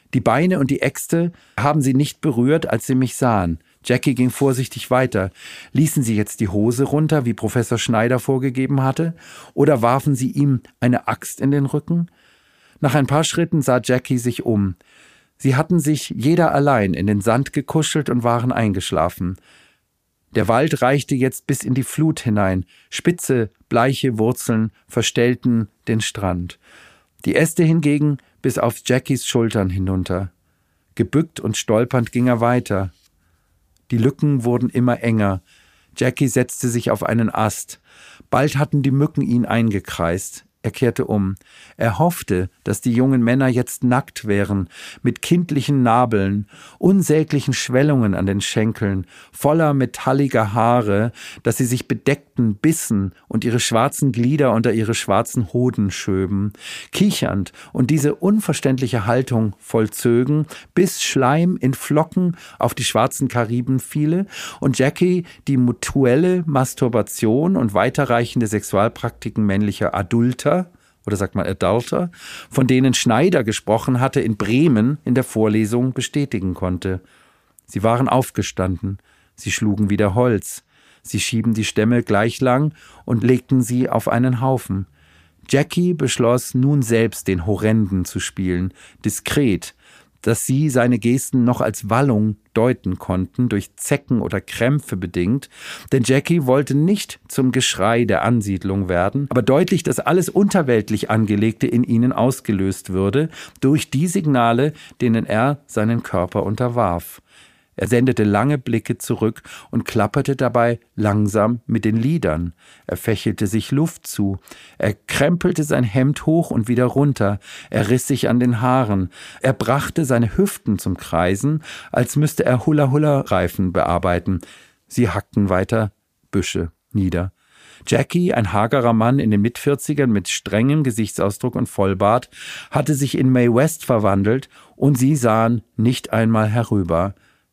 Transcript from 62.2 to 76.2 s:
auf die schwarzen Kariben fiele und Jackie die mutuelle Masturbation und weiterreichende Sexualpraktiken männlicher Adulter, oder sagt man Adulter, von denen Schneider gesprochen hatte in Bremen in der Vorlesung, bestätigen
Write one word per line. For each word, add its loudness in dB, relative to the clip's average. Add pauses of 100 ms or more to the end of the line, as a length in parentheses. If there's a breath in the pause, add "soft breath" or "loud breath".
auf -2
die -6
schwarzen 0
Kariben -2
fiele -2 (340 loud breath)
und 0
Jackie 2 (240 loud breath)
die 2
mutuelle 2
Masturbation 0
und 0
weiterreichende 0
Sexualpraktiken -2
männlicher -2
Adulter, 0 (360 soft breath)
oder -2
sagt -4
man -2
Adulter, -2 (400 loud breath)
von 2
denen 4
Schneider 2
gesprochen -2
hatte 0
in 0
Bremen 2
in 0
der 2
Vorlesung, 0
bestätigen -4